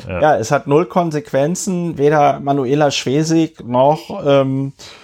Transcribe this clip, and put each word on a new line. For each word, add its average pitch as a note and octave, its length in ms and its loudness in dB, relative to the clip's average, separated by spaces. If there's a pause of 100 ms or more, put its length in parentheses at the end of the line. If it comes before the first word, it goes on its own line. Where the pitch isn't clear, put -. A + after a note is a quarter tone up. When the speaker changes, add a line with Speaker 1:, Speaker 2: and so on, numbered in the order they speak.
Speaker 1:
Ja. F2+ 140 -6
Speaker 2:
Ja, D3 160 4
es A2 140 -4
hat C#3+ 160 -2
null D3+ 200 2
Konsequenzen. E3+ 1120 -2
Weder C#3+ 440 2
Manuela C#3 500 0
Schwesig D#3+ 760 -2
noch, C#3 600 0
ähm, C3+ 480 0 (300)